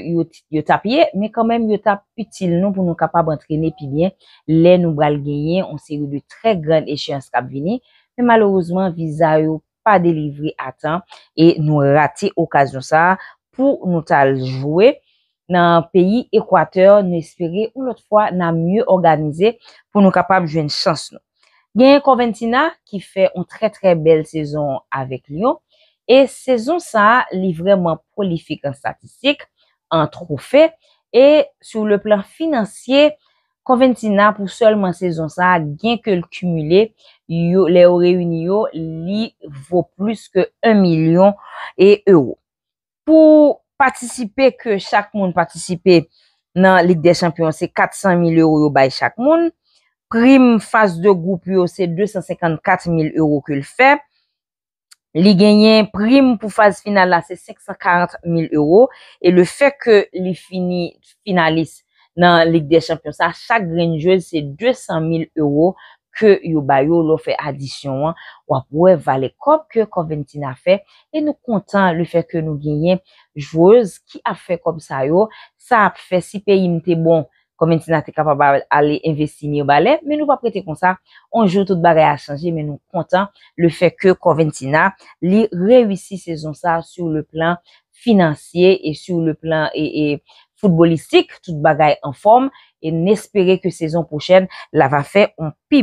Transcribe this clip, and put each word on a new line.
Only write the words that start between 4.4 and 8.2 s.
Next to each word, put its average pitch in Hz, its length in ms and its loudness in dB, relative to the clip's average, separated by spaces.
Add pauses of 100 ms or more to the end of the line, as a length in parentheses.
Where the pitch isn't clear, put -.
Lè 165 340 4
nou 165 160 -2
pral 147 280 0
genyen 151 400 -4
yon 143 160 -14
seri 147 280 -10
de 143 220 -10
trè 220 300 -2
grand 156 280 -2
echeyans 143 400 -10
k 123 120 -4
ap 127 100 -14
vini, 165 300 -6 (360)
men 247 120 0